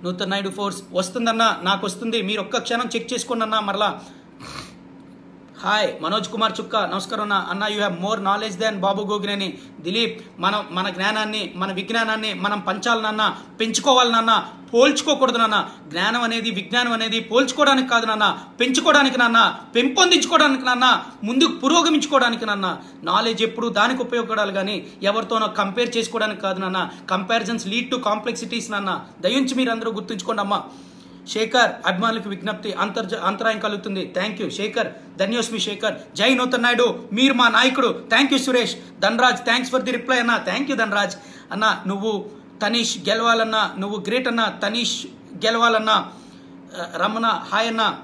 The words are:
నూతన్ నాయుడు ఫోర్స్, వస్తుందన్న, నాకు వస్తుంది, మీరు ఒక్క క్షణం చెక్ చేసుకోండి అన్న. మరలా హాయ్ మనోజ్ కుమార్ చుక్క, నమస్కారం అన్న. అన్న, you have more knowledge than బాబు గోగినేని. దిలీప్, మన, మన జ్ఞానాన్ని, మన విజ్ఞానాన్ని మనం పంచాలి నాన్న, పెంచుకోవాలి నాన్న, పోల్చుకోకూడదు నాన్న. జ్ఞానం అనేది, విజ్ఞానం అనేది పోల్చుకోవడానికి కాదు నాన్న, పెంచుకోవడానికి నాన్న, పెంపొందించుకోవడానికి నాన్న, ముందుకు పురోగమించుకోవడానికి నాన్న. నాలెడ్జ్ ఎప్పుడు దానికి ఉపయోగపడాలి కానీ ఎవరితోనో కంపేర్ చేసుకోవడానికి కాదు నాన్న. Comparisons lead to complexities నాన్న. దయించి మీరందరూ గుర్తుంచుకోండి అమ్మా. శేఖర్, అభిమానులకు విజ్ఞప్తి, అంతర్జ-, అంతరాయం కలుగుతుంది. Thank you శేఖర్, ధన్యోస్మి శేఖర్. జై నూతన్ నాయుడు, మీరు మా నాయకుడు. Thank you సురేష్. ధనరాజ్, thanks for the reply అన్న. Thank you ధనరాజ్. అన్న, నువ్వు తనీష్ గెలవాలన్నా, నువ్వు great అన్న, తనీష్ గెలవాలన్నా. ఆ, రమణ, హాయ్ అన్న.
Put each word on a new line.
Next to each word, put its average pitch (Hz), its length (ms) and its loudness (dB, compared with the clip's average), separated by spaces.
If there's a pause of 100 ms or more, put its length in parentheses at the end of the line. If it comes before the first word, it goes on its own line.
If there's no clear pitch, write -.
నూతన్ 180 260 -4
నాయుడు 196 180 -2
ఫోర్స్, 202 340 -4 (100)
వస్తుందన్న, 226 680 2
నాకు 190 240 0
వస్తుంది, 226 360 -2
మీరు 202 180 -2
ఒక్క 208 180 -4
క్షణం 240 380 -2
చెక్ 226 160 -4
చేసుకోండి 233 320 -2
అన్న. 220 140 0
మరలా 202 420 -2 (1600)
హాయ్ 196 380 0
మనోజ్ 190 260 -2
కుమార్ 214 320 0
చుక్క, - 160 -4
నమస్కారం 196 460 -2
అన్న. 208 120 -2
అన్న, 190 320 -2
you 208 200 -2
have 180 200 -4
more 202 220 -2
knowledge 208 340 -2
than 214 180 0
బాబు 196 220 0
గోగినేని. 202 560 -4 (220)
దిలీప్, 208 460 -2 (120)
మన, 202 320 0
మన 185 180 -2
జ్ఞానాన్ని, 208 680 -4
మన 190 160 -4
విజ్ఞానాన్ని 220 640 -2
మనం 202 260 -2
పంచాలి 214 420 -2
నాన్న, 214 340 0 (240)
పెంచుకోవాలి 240 520 4
నాన్న, 226 340 4 (280)
పోల్చుకోకూడదు 262 640 4
నాన్న. 214 300 2 (200)
జ్ఞానం 202 340 0
అనేది, 226 280 -2
విజ్ఞానం 240 420 -2
అనేది 226 280 -2
పోల్చుకోవడానికి 262 680 2
కాదు 226 180 2
నాన్న, 214 320 2 (220)
పెంచుకోవడానికి 262 580 4
నాన్న, 233 360 4 (200)
పెంపొందించుకోవడానికి 285 880 4
నాన్న, 247 380 4 (220)
ముందుకు 262 280 2
పురోగమించుకోవడానికి 262 960 2
నాన్న. 196 320 -2 (240)
నాలెడ్జ్ 220 400 0
ఎప్పుడు 233 260 -2
దానికి 233 340 2
ఉపయోగపడాలి 220 500 0
కానీ 196 340 -4 (160)
ఎవరితోనో 220 440 0
కంపేర్ 214 500 -2
చేసుకోవడానికి 220 440 -2
కాదు 190 200 -2
నాన్న. 185 300 -2 (240)
Comparisons 220 540 -2
lead 240 260 -2
to - 80 -4 (100)
complexities 220 580 -4
నాన్న. 196 300 -4 (200)
దయించి 262 340 2
మీరందరూ 226 380 0
గుర్తుంచుకోండి 214 500 -4
అమ్మా. 196 200 -2 (680)
శేఖర్, 220 540 2
అభిమానులకు 208 420 0
విజ్ఞప్తి, 196 440 -6
అంతర్జ-, 196 420 -2
అంతరాయం 208 440 0
కలుగుతుంది. 196 600 -4
Thank 202 240 -4
you 156 140 -4
శేఖర్, - 640 -4
ధన్యోస్మి 226 400 0
శేఖర్. 202 360 -2 (220)
జై 254 180 4
నూతన్ 254 280 0
నాయుడు, 240 500 2
మీరు 262 220 4
మా 240 140 6
నాయకుడు. 247 560 2 (100)
Thank 269 180 4
you 262 100 2
సురేష్. 247 320 0 (260)
ధనరాజ్, 233 400 2
thanks 254 360 0
for 262 100 0
the 247 120 -2
reply 254 200 0
అన్న. 233 300 2
Thank 240 200 -2
you 277 60 0
ధనరాజ్. 202 420 0 (360)
అన్న, 214 340 0
నువ్వు 202 380 -2 (380)
తనీష్ 220 360 0
గెలవాలన్నా, 220 800 2
నువ్వు 202 280 -4
great 247 220 0
అన్న, 226 240 0 (100)
తనీష్ - 440 -4 (400)
గెలవాలన్నా. 220 600 2 (760)
ఆ, 170 60 -6 (100)
రమణ, 220 300 -2 (260)
హాయ్ 220 160 0
అన్న. 220 360 0